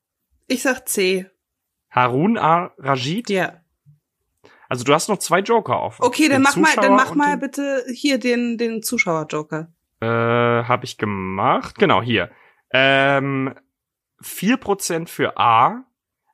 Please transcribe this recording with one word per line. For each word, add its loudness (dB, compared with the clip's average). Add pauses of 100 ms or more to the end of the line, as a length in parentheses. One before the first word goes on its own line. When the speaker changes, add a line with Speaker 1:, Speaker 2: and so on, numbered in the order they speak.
(480)
Speaker 1:
Ich -2
sag -2
C. -2 (640)
Speaker 2:
Harun 2
ar-Raschid? -2
Speaker 1:
Ja. -4 (1040)
Speaker 2:
Also -6
du 4
hast 2
noch 0
zwei 0
Joker 0
offen. -6
Speaker 1:
Okay, 2
dann 2
Speaker 2:
Den 4
Speaker 1:
mach 2
mal, 4
dann 2
Speaker 2:
Zuschauer 6
Speaker 1:
mach 2
Speaker 2:
und -2
Speaker 1:
mal 2
Speaker 2:
den -8
Speaker 1:
bitte -4 (100)
hier 0
den, -2
den -4
Zuschauer-Joker. -4 (280)
Speaker 2:
Äh, -4
hab 0
ich -16
gemacht. -2
Genau, 4
hier. -2 (400)
Ähm, 2 (680)
vier -2
Prozent -4
für -4
A, 4 (500)